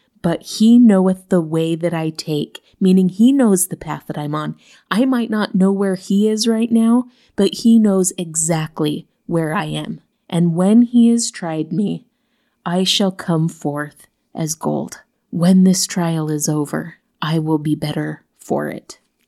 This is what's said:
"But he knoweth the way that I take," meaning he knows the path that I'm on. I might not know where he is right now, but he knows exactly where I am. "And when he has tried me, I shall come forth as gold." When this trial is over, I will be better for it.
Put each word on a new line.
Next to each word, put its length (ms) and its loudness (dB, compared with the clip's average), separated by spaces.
"But 220 -4
he 360 4
knoweth 520 4
the 100 2
way 340 -2
that 200 -4
I 160 -4
take," 500 -8
meaning 300 4
he 240 4
knows 360 2
the 100 -10
path 300 -10
that 100 -8
I'm 160 -6
on. 220 -6
I 160 2
might 240 -2
not 240 -2
know 180 2
where 220 -2
he 340 0
is 180 -2
right 240 0
now, 360 2
but 200 0
he 240 4
knows 400 2
exactly 920 -4
where 300 -2
I 100 -4
am. 380 -10
"And 260 0
when 280 4
he 260 4
has 220 0
tried 420 -6
me, 340 -4
I 180 0
shall 260 0
come 380 -2
forth 580 -8
as 200 -6
gold." 460 -6
When 320 4
this 240 2
trial 420 -4
is 200 -4
over, 480 -4
I 160 -2
will 200 0
be 180 -4
better 480 -8
for 320 -6
it. 300 -16